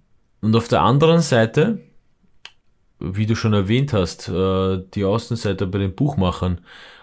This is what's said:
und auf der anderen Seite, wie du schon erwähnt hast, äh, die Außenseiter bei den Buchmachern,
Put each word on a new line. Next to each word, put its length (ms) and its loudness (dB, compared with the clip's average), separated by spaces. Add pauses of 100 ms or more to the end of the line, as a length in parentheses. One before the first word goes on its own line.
(420)
und 120 2
auf 140 0
der 140 2
anderen 380 4
Seite, 600 2 (1160)
wie 260 -4
du 120 0
schon 180 0
erwähnt 400 0
hast, 340 -2
äh, 540 0 (120)
die 100 -2
Außenseiter 600 -2
bei 120 -4
den 160 -2
Buchmachern, 680 -2 (420)